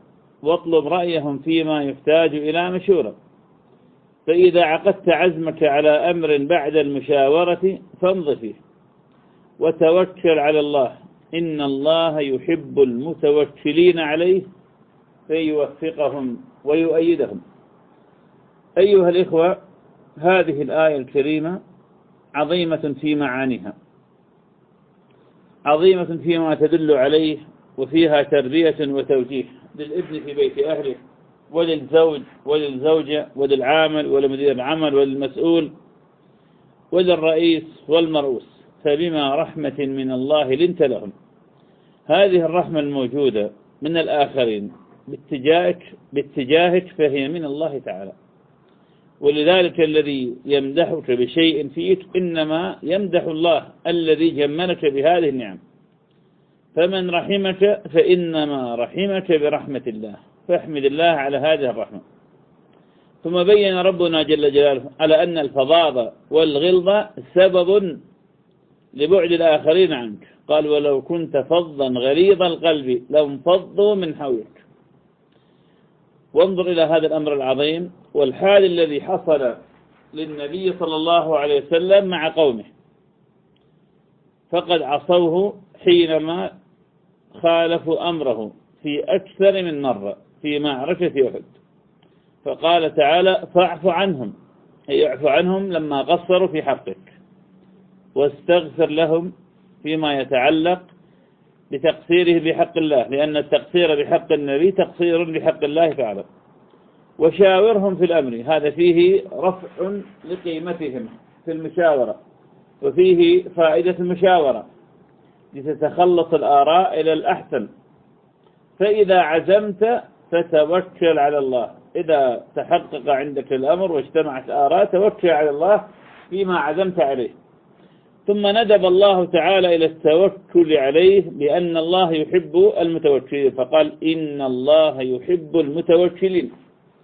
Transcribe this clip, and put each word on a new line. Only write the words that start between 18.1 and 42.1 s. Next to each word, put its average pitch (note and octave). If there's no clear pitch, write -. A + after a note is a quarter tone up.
أيها F#3+
الإخوة، F3
هذه D#3+
الآية D3+
الكريمة D3
عظيمة D#3
في D3+
معانيها، B2+
عظيمة E3
فيما D#3+
تدل D#3
عليه، D#3
وفيها D3
تربية D3
وتوجيه C3+
للابن D3+
في C#3+
بيت C3+
أهله، C#3+
وللزوج D#3
وللزوجة D3
وللعامل C#3+
ولمدير C#3
العمل C#3+
وللمسؤول C#3
وللرئيس E3
والمرؤوس. D3+
"فبما D3+
رحمة D3+
من C3+
الله C3
لنت F3
لهم". G#2+
هذه F3+